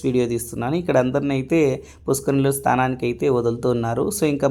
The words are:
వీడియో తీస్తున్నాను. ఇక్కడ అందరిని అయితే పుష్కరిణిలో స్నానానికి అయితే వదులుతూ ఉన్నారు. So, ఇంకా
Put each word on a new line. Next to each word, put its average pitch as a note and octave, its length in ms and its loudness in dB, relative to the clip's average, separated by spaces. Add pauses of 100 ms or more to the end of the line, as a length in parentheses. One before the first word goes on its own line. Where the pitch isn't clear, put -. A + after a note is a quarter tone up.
వీడియో B2 260 2
తీస్తున్నాను. A#2 480 -4
ఇక్కడ E3 220 0
అందరిని C#3 340 0
అయితే C3+ 240 2 (460)
పుష్కరిణిలో C3+ 500 2
స్నానానికి B2+ 520 0
అయితే A#2+ 280 -2
వదులుతూ A#2 400 0
ఉన్నారు. A#2 280 -2 (120)
So, - 160 0
ఇంకా C#3 180 0